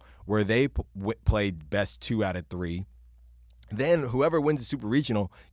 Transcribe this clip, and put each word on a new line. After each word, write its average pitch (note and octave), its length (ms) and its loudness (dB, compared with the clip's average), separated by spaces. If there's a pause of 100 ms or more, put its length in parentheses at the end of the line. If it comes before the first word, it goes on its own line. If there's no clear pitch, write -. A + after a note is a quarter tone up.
(260)
where G#2 200 2
they A#2+ 240 2
p-, - 140 -4 (140)
w-, G2 280 -4
play G#2 260 4
best F2 480 -4
two A2 240 -2
out F2+ 140 -2
of E2+ 100 -8
three. F2+ 380 -6 (840)
Then C#3+ 340 2
whoever C#3 360 2
wins D3 220 2
the A2 40 -10
super A#2+ 220 -6
regional A2 440 0 (220)